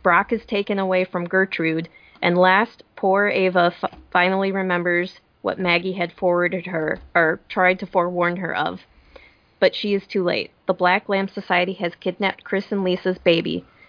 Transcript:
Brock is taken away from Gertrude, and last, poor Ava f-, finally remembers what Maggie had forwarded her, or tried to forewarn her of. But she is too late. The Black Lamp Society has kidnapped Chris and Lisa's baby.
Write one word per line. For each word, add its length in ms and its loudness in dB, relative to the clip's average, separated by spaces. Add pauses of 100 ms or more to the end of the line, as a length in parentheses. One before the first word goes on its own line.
Brock 300 2
is 140 -4
taken 340 -4
away 240 0
from 240 -4
Gertrude, 640 0 (320)
and 160 2
last, 460 4 (120)
poor 320 2
Ava 460 2 (100)
f-, 80 -6 (200)
finally 420 0
remembers 640 -2 (220)
what 180 -4
Maggie 340 0
had 200 -6
forwarded 540 -2
her, 320 -4 (140)
or 360 2
tried 300 2
to 60 -10
forewarn 520 0
her 180 -6
of. 260 -4 (800)
But 160 4
she 180 -2
is 140 -2
too 160 -2
late. 280 -2 (160)
The 60 2
Black 360 0
Lamp 220 0
Society 420 -2
has 220 -6
kidnapped 500 -4
Chris 260 -4
and 140 0
Lisa's 320 0
baby. 480 0 (220)